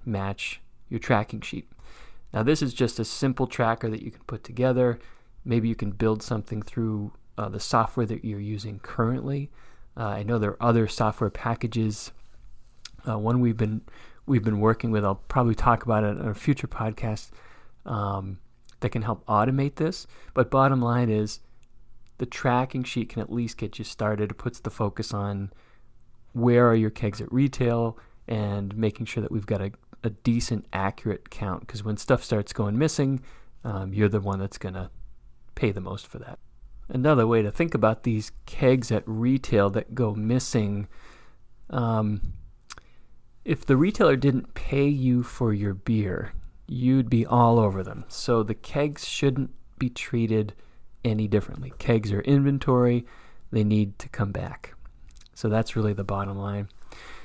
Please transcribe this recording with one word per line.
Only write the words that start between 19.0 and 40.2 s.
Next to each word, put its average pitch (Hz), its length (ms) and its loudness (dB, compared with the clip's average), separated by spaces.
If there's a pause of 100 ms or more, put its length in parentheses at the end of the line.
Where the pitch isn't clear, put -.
help 107 240 -4
automate 131 500 2
this. 160 320 -4 (260)
But 127 160 4
bottom 135 320 4
line 120 280 2
is, 107 320 0 (760)
the 127 80 -4
tracking 127 580 0
sheet - 260 -4
can 113 120 -6
at - 100 -8
least 117 260 -4
get 104 200 -6
you 107 60 -8
started. 104 480 -2
It 104 60 -8
puts - 240 -8
the - 80 -8
focus - 440 -4
on 101 380 -4 (800)
where 120 380 6
are 113 60 6
your 110 140 4
kegs 107 300 -2
at - 140 -6
retail 120 640 2 (300)
and 104 500 -2
making 110 300 0
sure - 140 -4
that 98 100 -4
we've 101 140 -2
got 98 160 0
a, 98 100 -4 (320)
a 110 80 0
decent, 117 600 0
accurate 98 580 -2
count, - 380 -4
'cause 104 160 -10
when 107 140 -2
stuff - 260 4
starts 104 300 -2
going 104 240 0
missing, 139 440 2 (440)
um, 95 280 -4
you're 104 140 4
the 101 140 2
one 98 180 -2
that's 98 180 -6
gonna 92 340 -8 (640)
pay 110 160 2
the 98 100 -6
most 95 260 -10
for - 120 -14
that. - 200 -16 (480)
Another 131 400 4
way 117 140 6
to 104 100 0
think 170 220 0
about 110 300 2
these 107 280 -2 (140)
kegs 127 460 2
at 110 140 2
retail 110 680 2
that 107 220 -4
go 110 220 0
missing, 107 720 0 (800)